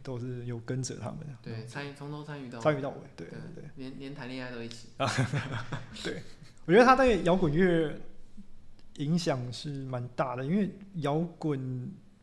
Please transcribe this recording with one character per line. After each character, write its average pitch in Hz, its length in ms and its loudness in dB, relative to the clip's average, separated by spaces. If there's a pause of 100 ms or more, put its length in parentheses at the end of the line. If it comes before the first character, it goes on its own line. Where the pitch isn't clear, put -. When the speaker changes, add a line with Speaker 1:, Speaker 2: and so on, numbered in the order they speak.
Speaker 1:
都 127 160 -8
是 120 280 -6
有 120 140 -4
跟 127 220 -2
着 117 140 -4
他 113 140 -6
们。 - 100 -8 (240)
Speaker 2:
对， 110 220 -8
参 143 220 -8
与， 143 60 -10
从 143 160 -10
头 147 140 -8
参 147 180 -10
与 127 80 -10
到 120 80 -10
尾。 113 60 -8
Speaker 1:
参 151 140 4
与 131 40 -4
到 135 80 -4
尾， - 60 -10 (220)
对， - 100 -14
Speaker 2:
对， 117 100 -14 (160)
Speaker 1:
对， - 100 -12
对。 147 120 -12
Speaker 2:
连， 131 240 -10
连 135 160 -10
谈 127 140 -10
恋 127 140 -8
爱 127 60 -8
都 117 140 -8
一 117 60 -8
起。 - 180 -12 (560)
Speaker 1:
<laughs> - 580 -8
对， - 220 -6 (420)
我 160 60 4
觉 202 80 12
得 247 60 12
他 254 100 12
对 247 280 6
摇 165 120 6
滚 170 180 4
乐 165 400 6 (1000)
影 156 240 2
响 131 320 0
是 139 320 -6
蛮 123 320 -4
大 127 220 0
的， 131 80 -2
因 170 120 2
为 202 140 2 (240)
摇 147 240 2
滚 131 720 -2 (320)